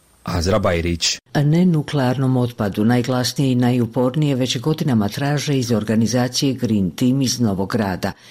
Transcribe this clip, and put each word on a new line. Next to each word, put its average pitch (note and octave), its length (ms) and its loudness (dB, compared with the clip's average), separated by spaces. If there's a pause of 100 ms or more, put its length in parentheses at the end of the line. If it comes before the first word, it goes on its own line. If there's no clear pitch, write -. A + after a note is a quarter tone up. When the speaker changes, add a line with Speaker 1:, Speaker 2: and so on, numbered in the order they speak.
(240)
Speaker 1:
Azra F2+ 360 0
Bajrić. E2+ 580 -2 (180)
Speaker 2:
Nenuklearnom C#3+ 1040 2
otpadu G#2+ 480 -2
najglasnije B2 680 0
i B2+ 40 2
najupornije B2 800 0
već B2 240 -2
godinama B2 500 0
traže C#3+ 480 -2
iz A#2+ 140 -2
organizacije A#2 840 0
Green G#2 380 0
Team C3 300 0
iz A#2 180 -2
Novog G2 320 0
Grada. G2 400 -2 (200)